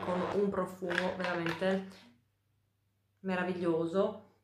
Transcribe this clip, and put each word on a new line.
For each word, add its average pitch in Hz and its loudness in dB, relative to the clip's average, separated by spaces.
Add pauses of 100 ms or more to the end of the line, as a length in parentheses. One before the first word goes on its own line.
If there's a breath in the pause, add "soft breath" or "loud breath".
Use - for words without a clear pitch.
con 180 0 (200)
un 202 4
profumo 180 -2
veramente 180 0 (1300 loud breath)
meraviglioso, 180 0 (160 loud breath)